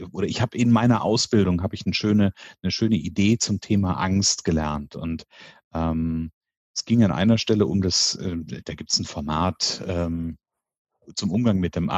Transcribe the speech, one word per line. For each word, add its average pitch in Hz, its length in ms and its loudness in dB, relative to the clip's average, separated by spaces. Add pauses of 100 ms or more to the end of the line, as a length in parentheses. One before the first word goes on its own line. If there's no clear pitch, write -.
(120)
oder 95 160 -4
ich - 140 -2
hab 120 120 -2
in 120 180 4
meiner 117 320 4
Ausbildung 92 600 2
hab 95 100 -4
ich - 120 -8
eine 92 80 -2
schöne, 104 400 2 (280)
eine 92 100 -2
schöne 110 260 0
Idee 98 400 2
zum - 240 -2
Thema 98 320 0
Angst 95 500 0
gelernt 76 520 -2
und, 82 300 -8 (480)
ähm, 82 560 -2 (460)
es - 100 -8
ging 117 180 4
an 95 80 4
einer 104 280 2
Stelle 104 260 2
um 95 160 0
das, - 340 0
äh, 92 200 -6 (280)
da - 120 -10
gibt's - 240 -4
ein 78 60 -6
Format, 78 840 -4
ähm, 85 500 -4 (800)
zum 101 160 -4
Umgang 107 280 2
mit 87 160 -2
dem, 87 220 -2